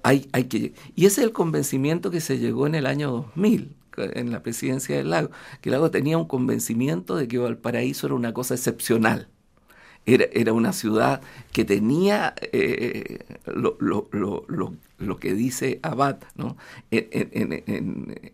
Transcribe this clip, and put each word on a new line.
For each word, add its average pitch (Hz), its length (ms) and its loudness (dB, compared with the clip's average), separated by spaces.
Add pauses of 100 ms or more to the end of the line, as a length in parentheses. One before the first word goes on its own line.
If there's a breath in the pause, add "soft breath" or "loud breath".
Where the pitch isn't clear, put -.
hay, 131 300 4
hay 127 100 2
que, 117 300 -2 (220 loud breath)
y 180 120 6
ese 202 140 6
es 247 40 6
el 226 80 0
convencimiento 151 760 0
que 170 100 -2
se 139 160 -2
llegó 120 300 0
en 156 80 0
el 147 100 0
año 139 240 0
dos 120 160 -4 (100)
mil, 202 400 2 (220)
en 120 340 -4
la 117 120 -6
presidencia 131 540 -4
del 139 120 -4
Lago, 160 220 0 (300 loud breath)
que - 80 -4
el 113 40 2
Lago 156 160 2
tenía 151 280 2
un 165 100 0
convencimiento 127 880 -2
de 147 120 0
que 123 120 -2
Valparaíso 120 680 -2
era 139 80 0
una 120 200 -2
cosa 127 200 -2
excepcional. 113 760 0 (760 soft breath)
Era, 117 260 8
era 113 220 4
una 113 180 4
ciudad 113 500 2 (300 loud breath)
que 113 140 2
tenía, 180 680 2 (160)
eh, - 680 -2 (300)
lo, - 320 -2
lo, 101 320 0
lo, 101 360 -2
lo, 85 280 -6 (240)
lo 95 180 -4
que - 160 -2
dice 123 480 -2
Abad, 139 360 0 (180)
¿no? - 200 -8 (360 loud breath)
En, 113 160 0 (240)
en, 110 220 -2
en, - 120 -8
en, - 680 -6